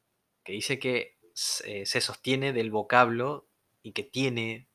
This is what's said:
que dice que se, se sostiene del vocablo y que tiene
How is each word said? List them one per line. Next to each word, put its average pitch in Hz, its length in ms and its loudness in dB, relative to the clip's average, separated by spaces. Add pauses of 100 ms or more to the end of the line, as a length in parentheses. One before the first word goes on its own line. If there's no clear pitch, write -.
(420)
que 90 100 -12
dice 113 280 -4
que 127 360 -2 (160)
se, - 540 -6
se - 140 0
sostiene 131 520 -2
del 113 200 -2
vocablo 120 760 4 (380)
y 110 80 -14
que 107 100 -4
tiene 120 720 -2